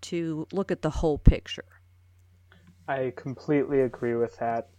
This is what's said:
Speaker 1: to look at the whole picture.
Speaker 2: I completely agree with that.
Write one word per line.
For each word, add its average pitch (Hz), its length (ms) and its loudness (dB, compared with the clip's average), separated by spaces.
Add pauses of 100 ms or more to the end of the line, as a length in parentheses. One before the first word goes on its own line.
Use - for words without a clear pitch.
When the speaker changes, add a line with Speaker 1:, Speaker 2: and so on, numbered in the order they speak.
Speaker 1:
to 160 500 -6
look 190 200 -4
at 170 100 -4
the 156 80 0
whole 151 300 0
picture. - 460 4 (1200)
Speaker 2:
I 131 280 -4
completely 139 640 0
agree 120 340 -2
with 117 220 -2
that. 117 420 -4